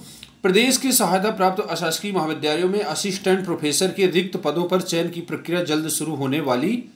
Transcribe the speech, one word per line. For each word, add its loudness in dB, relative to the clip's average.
प्रदेश 4
के 0
सहायता 2
प्राप्त 0
अशासकीय -2
महाविद्यालयों 0
में 0
असिस्टेंट 0
प्रोफेसर 0
के 2
रिक्त 0
पदों -2
पर 2
चयन -2
की -8
प्रक्रिया -4
जल्द 0
शुरू -4
होने 0
वाली 0